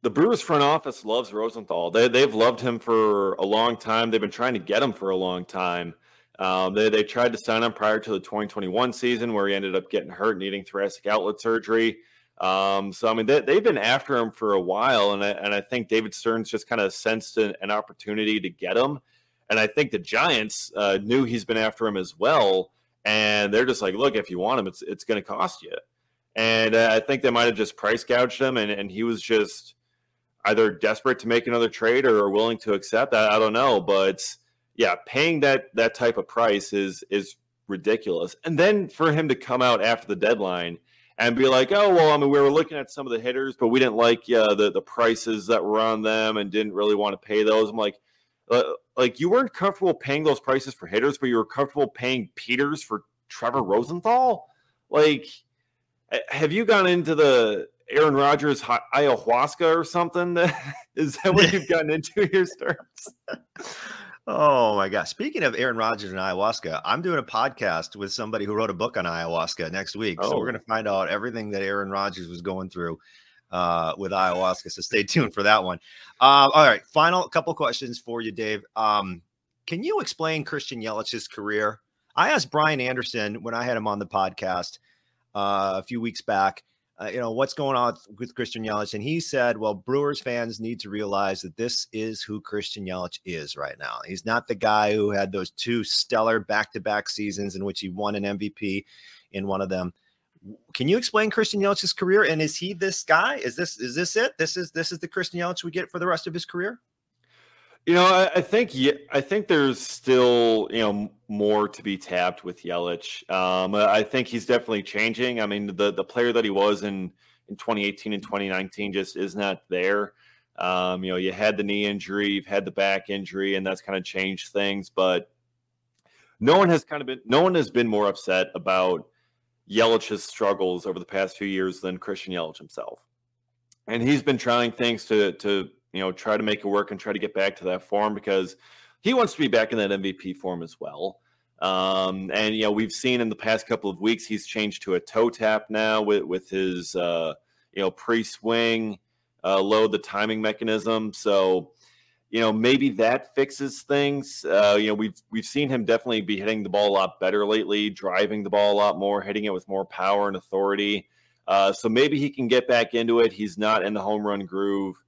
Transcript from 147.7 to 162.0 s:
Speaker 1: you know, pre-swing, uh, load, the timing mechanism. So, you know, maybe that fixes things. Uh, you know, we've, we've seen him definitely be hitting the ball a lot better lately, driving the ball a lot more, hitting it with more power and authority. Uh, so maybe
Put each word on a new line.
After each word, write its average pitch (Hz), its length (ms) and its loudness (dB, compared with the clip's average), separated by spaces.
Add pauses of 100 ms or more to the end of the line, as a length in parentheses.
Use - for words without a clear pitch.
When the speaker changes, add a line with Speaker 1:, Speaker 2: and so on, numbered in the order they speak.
Speaker 1:
you 98 80 -6
know, 95 100 0
pre-swing, 113 1080 -2 (460)
uh, 95 180 2
load, 107 300 4
the 104 60 0
timing 107 440 -4
mechanism. 110 680 -2
So, 95 580 2 (600)
you 110 100 -2
know, 110 120 2
maybe 127 380 2
that 113 460 0
fixes 139 460 -4
things. 143 640 -2
Uh, 104 340 4
you 107 100 0
know, 107 60 0
we've, 104 200 -4 (160)
we've 110 140 -6
seen 143 240 -4
him 127 160 -2
definitely 113 380 0
be 98 140 -4
hitting 107 280 -4
the 95 40 -8
ball 101 200 2
a - 20 4
lot 95 300 0
better 101 260 2
lately, 104 440 0
driving 98 520 -2
the 98 80 -6
ball 104 220 4
a - 20 4
lot 101 240 2
more, 101 240 -2
hitting 104 220 -4
it 104 80 -2
with 92 160 -8
more 98 160 -4
power 101 420 0
and 98 100 -4
authority. 98 720 -2 (380)
Uh, 98 260 4
so - 160 -4
maybe 139 300 2